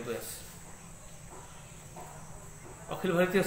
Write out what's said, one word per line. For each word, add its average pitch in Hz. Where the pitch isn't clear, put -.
গৈ 113
আছে। -
অখিল 185
ভাৰতীয় 180